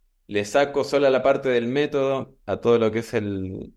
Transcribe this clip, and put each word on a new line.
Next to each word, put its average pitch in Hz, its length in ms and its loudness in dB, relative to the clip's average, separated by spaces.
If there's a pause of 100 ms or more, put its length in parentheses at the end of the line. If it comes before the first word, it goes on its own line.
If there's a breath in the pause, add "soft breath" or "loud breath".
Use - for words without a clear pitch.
(280)
le 101 180 -2
saco 139 400 0
sola 139 260 2
la 127 120 2
parte 135 260 2
del 120 180 0
método 135 800 -2
a 98 160 -2
todo 117 180 4
lo 110 120 2
que 113 100 -2
es - 140 -10
el, 98 600 -6